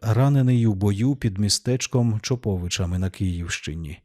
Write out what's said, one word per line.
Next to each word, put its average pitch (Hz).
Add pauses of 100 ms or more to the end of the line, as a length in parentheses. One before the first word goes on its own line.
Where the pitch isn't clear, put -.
ранений 127
у 107
бою 104
під 107
містечком 117
Чоповичами 92
на 92
Київщині. 82